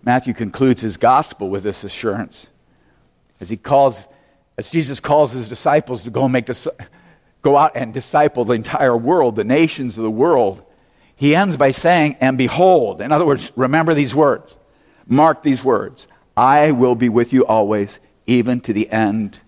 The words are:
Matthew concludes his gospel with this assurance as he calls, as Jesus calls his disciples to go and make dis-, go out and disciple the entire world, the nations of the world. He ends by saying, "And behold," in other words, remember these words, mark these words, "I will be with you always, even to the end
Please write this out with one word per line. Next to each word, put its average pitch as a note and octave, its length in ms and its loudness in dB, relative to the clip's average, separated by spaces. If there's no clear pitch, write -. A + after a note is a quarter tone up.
Matthew B2+ 320 -2
concludes A#2 480 0
his G#2+ 140 -8
gospel B2 520 0
with G2 140 -6
this G2+ 200 -8
assurance G#2+ 640 -8
as F2+ 80 -16
he A2 80 -8
calls, C#3 500 0
as - 120 -14
Jesus D3 300 -4
calls D3 320 0
his A#2+ 160 -10
disciples B2+ 560 -4
to A#2 60 -12
go B2 140 -2
and B2+ 80 0
make B2 140 -2
dis-, B2+ 220 -8
go C#3+ 140 4
out D3+ 180 4
and A2+ 200 -6
disciple C#3 500 0
the A2 80 -2
entire B2 440 0
world, B2 400 0
the G#2+ 80 -2
nations C3 520 -2
of A2+ 80 -6
the A2 60 -2
world. A#2 520 0
He D3 180 2
ends F3+ 220 0
by C3+ 140 2
saying, D#3 500 0
"And C3 160 0
behold," B2+ 640 2
in B2+ 120 -4
other D#3 120 2
words, C#3+ 320 -2
remember D#3 380 0
these C#3 200 -2
words, C#3+ 420 0
mark D3 360 2
these C3+ 220 0
words, A2 420 -2
"I D3 360 4
will B2 220 2
be A#2+ 140 0
with A#2+ 240 0
you B2+ 140 4
always, G#2+ 520 0
even B2 340 0
to - 120 -8
the G#2 180 -2
end G#2+ 580 -4